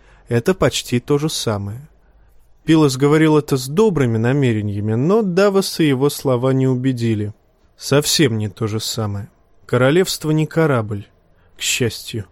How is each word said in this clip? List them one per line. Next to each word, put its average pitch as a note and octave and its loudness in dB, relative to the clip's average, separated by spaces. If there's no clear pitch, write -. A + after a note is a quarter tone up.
Это A#2+ 0
почти - 0
то D3 0
же D3+ -2
самое». A2 -6
Пилос D#3 4
говорил D3+ 4
это C#3+ 0
с B2+ -6
добрыми D3 0
намерениями, A2 0
но E3+ 2
Давоса F#3+ 0
его C#3 2
слова C3 0
не C3 2
убедили. A#2 -2
Совсем C#3 0
не G#2+ -4
то A2 -6
же G#2+ -4
самое. G#2 -6
Королевство D3 0
не D#3 2
корабль, A#2+ -2
к - -12
счастью. - -4